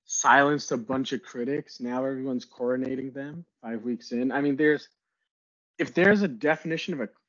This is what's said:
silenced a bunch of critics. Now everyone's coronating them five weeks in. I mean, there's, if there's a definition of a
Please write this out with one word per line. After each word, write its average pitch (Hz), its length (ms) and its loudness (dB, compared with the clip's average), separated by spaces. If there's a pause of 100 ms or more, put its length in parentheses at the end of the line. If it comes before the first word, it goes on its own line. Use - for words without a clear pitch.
silenced 143 640 4
a 131 40 0
bunch 131 360 -4
of 123 100 -6
critics. 139 560 -6
Now 127 260 -4
everyone's 131 400 -4
coronating 127 720 -4
them 147 300 -12 (180)
five 113 220 -8
weeks 120 260 -6
in. 123 220 0
I 139 80 0
mean, 143 160 2
there's, 151 320 2 (920)
if 139 160 -4
there's 202 280 6
a 190 60 2
definition 156 640 -2
of 135 60 -6
a 104 80 -6 (200)